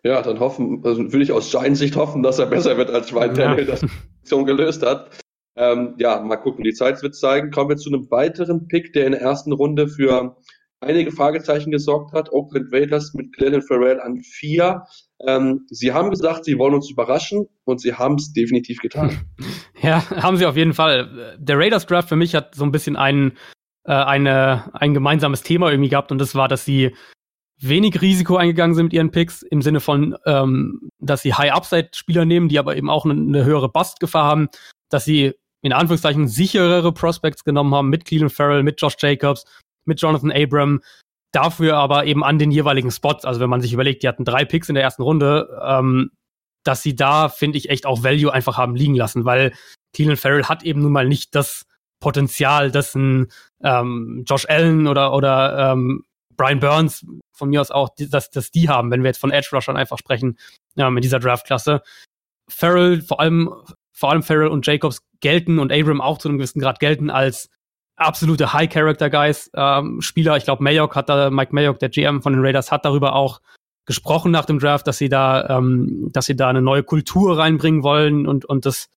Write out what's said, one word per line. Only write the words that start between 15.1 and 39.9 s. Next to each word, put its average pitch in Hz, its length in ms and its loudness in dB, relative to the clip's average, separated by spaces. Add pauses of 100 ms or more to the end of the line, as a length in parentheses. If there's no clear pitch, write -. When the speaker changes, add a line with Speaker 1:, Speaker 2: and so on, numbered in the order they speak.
Speaker 1:
Ähm, 131 420 0
sie 120 240 -4
haben 180 180 0
gesagt, 165 340 -2
sie 139 140 0
wollen 139 160 2
uns 143 140 -2
überraschen 156 600 -2 (160)
und 123 160 -2
sie 123 140 -4
haben's 147 380 -2
definitiv 123 460 -2
getan. 147 400 -4 (200)
Speaker 2:
<laughs> - 440 -12
Ja, 160 280 2
haben 185 260 0
sie 180 100 2
auf 139 100 0
jeden 160 180 2
Fall. 123 640 -2
Der 147 200 0
Raiders 196 280 2
Draft 175 220 0
für 160 80 0
mich 170 180 2
hat 147 220 -4
so 143 80 -4
ein 143 80 0
bisschen 151 240 -2
ein, 139 360 2 (520)
äh, 151 80 -2
eine, 135 840 2
ein 147 180 2
gemeinsames 143 500 2
Thema 170 280 2
irgendwie 139 200 2
gehabt 139 200 0
und 135 80 -2
das 135 160 -2
war, 135 140 2
dass 135 160 -2
sie 135 300 0 (680)
wenig 170 400 2
Risiko 180 360 4
eingegangen 170 380 4
sind 165 120 2
mit 165 60 -2
ihren 160 180 2
Picks, 170 320 -2
im 147 200 -2
Sinne 151 180 2
von, 147 360 0 (100)
ähm, 135 640 0 (100)
dass 139 220 -4
sie 127 120 0
High-Upside-Spieler 165 880 0
nehmen, 170 240 2
die 147 100 2
aber 143 180 -2
eben 147 120 -4
auch 151 160 0
eine, 151 100 2
eine 143 300 0
höhere 135 240 2
Bust-Gefahr 160 560 -2
haben, 151 240 2 (420)
dass 147 140 -2
sie 143 300 2 (280)
in 135 100 0
Anführungszeichen 156 560 0
sicherere 175 640 2
Prospects 165 500 -4
genommen 143 320 0
haben 139 140 0
mit 160 160 -2
Clelin 151 260 0
Ferrell, 143 320 2
mit 147 180 -2
Josh 147 180 0
Jacobs, 143 460 0 (420)
mit 156 140 -4